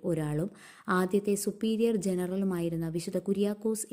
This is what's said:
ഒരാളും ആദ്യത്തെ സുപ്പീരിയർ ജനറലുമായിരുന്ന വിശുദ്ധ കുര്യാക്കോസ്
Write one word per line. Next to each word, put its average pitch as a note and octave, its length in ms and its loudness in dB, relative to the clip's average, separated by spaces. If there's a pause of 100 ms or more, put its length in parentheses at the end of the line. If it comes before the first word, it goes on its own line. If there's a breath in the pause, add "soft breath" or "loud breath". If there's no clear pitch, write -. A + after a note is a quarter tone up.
ഒരാളും D#3 460 0 (380 loud breath)
ആദ്യത്തെ G3 460 2
സുപ്പീരിയർ A3 640 0
ജനറലുമായിരുന്ന F3+ 920 0
വിശുദ്ധ E3+ 300 -2
കുര്യാക്കോസ് G#3 760 0